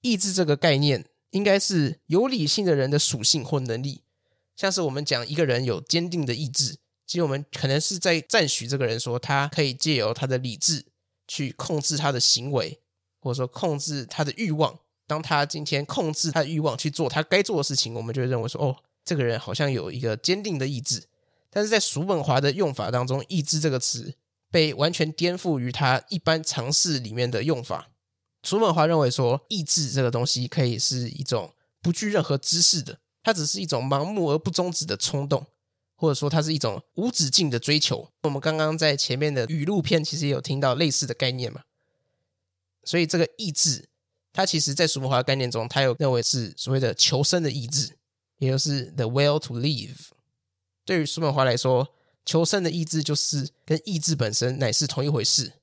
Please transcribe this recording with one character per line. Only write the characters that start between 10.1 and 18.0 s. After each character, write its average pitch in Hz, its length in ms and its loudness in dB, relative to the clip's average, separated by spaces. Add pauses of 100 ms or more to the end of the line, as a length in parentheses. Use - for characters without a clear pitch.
他 139 120 -4
的 131 120 0
理 123 180 -6
智 - 300 -2 (420)
去 - 240 -6
控 - 260 -4
制 147 200 -2
他 147 120 0
的 131 80 -2
行 - 340 0
为， 107 280 -2 (400)
或 135 100 -4
者 120 40 -2
说 127 120 -2
控 151 320 -2
制 143 280 -6
他 - 180 -2
的 151 120 -4
欲 208 140 -2
望。 151 280 0 (280)
当 160 140 -4
他 147 240 2
今 147 180 -6
天 143 220 -2
控 165 260 -2
制 156 200 -2
他 160 100 0
的 139 60 0
欲 160 120 -2
望 147 200 0
去 151 120 -2
做 151 160 -2
他 151 160 -2
该 190 200 2
做 190 160 0
的 143 40 2
事 139 140 -2
情， 113 160 -2
我 113 80 -6